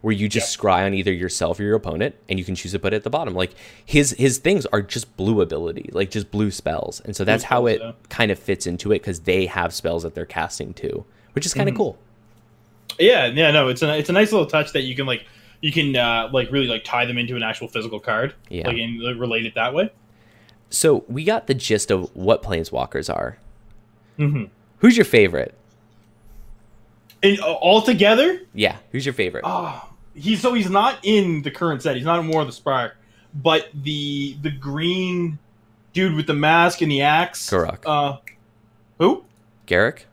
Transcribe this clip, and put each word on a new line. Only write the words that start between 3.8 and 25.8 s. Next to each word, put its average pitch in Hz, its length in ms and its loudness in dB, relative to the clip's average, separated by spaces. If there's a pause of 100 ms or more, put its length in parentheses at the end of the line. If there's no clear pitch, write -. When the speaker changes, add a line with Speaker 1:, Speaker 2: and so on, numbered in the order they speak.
Speaker 1:
his, 143 360 2
his 127 180 2
things 180 300 0
are 104 160 0
just - 340 -10
blue 101 240 2
ability, 82 520 -4
like, 95 180 -2
just 104 200 -6
blue 104 200 0
spells. - 560 -6
And 104 100 -10
so 98 80 -4
Speaker 2:
Blue 107 80 2
Speaker 1:
that's 113 120 0
how 123 220 2
Speaker 2:
spells, 110 100 2
Speaker 1:
it - 40 -4
Speaker 2:
yeah. 113 120 -12 (180)
Speaker 1:
kind 110 200 0
of 92 80 -2
fits - 280 -4
into 87 260 -2
it, 101 100 2
'cause 87 180 -8
they 92 260 2
have 87 260 -4
spells 82 300 -4
that 85 120 -8
they're 85 120 -10
casting - 480 -8
too, - 300 -8 (280)
which 147 140 -6
is - 80 -4
kinda 139 180 0
Speaker 2:
Mm-hmm. 160 60 -6
Speaker 1:
cool. 175 200 -4 (1000)
Speaker 2:
Yeah, 180 280 6
yeah, 147 240 4
no, 147 180 4
it's 127 140 -2
a, 151 140 0
it's 151 140 -2
a - 20 0
nice 208 200 4
little 226 140 4
touch 151 260 0
that 139 100 0
you 127 120 -6
can, 135 120 -4
like, 123 180 -4 (360)
you 151 120 -2
can, 143 240 0
uh, 117 360 0
like, 123 180 0
really, 135 160 0
like, 113 180 -6
tie 123 220 -2
them 120 120 -4
into 120 180 -4
an 117 60 -6
actual 113 260 -8
physical 110 320 -8
card, 120 340 -4 (140)
Speaker 1:
Yeah. 82 200 -8
Speaker 2:
like, 117 100 -4
and, 117 220 -8
like, 120 180 -8
relate 117 280 -4
it 107 80 -12
that 120 200 -4
way. 156 160 -2 (800)
Speaker 1:
So 151 380 2
we 139 160 -6
got 220 220 0
the - 80 2
gist 107 360 -2
of 92 240 0
what 101 280 2
planeswalkers 76 720 -4
are. - 240 -6 (800)
Speaker 2:
Mm-hmm. 147 260 0 (340)
Speaker 1:
Who's 233 180 8
your 220 80 6
favorite? 90 500 4 (1700)